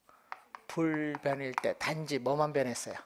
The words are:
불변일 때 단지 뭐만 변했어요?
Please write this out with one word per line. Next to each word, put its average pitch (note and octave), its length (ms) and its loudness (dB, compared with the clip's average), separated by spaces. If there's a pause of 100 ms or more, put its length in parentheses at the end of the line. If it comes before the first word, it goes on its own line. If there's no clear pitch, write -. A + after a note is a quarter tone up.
(680)
불변일 D3 840 0
때 G#2+ 240 0
단지 D3+ 400 -2
뭐만 C#3+ 340 2
변했어요? B2 420 0 (120)